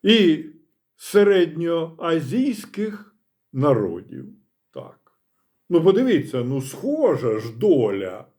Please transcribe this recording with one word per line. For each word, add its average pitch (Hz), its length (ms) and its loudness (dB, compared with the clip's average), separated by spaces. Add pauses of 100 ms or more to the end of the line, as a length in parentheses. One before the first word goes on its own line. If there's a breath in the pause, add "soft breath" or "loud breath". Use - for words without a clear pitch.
і 190 420 4 (500)
середньоазійських 175 2250 -2 (380)
народів. 104 720 -2 (480)
Так. - 260 -18 (720)
Ну, 165 140 2
подивіться, 185 600 2
ну, 131 180 -4
схожа 156 800 -2
ж 113 180 -12
доля 104 680 0 (140)